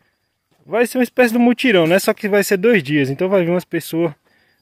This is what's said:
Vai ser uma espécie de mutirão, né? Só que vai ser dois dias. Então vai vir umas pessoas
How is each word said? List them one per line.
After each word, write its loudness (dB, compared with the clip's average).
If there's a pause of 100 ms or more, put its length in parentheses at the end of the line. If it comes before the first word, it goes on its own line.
(640)
Vai -2
ser -6
uma 0
espécie 0
de 0
mutirão, 2
né? 2
Só -2
que -6
vai 2
ser -2
dois 2
dias. -2
Então -4
vai 2
vir -2
umas -4
pessoas -4 (480)